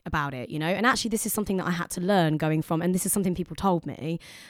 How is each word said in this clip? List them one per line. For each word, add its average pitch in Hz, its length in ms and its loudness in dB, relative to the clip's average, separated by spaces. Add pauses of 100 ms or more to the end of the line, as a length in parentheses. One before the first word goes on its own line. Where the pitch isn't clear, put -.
about 147 260 -2
it, 127 160 -8
you 151 100 -4
know? 156 100 0
And 196 180 2
actually, 240 240 2
this 220 160 0
is 202 80 -2
something 196 240 0
that 165 80 -2
I 170 60 2
had 170 180 -4
to - 100 -6
learn 175 380 4
going 156 240 2
from, 160 180 0
and 175 140 2
this 185 100 0
is 185 80 0
something 190 220 2
people 165 200 -6
told 175 300 2
me. 160 340 -6 (320)